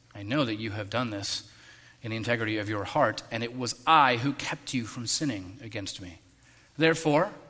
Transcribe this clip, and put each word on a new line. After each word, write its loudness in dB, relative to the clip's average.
I -12
know 0
that -2
you -4
have -6
done 0
this -4
in -6
the -2
integrity 0
of -4
your -2
heart, 2
and -4
it -6
was -2
I 8
who 0
kept -6
you -2
from -8
sinning -4
against -8
me. -14
Therefore, 4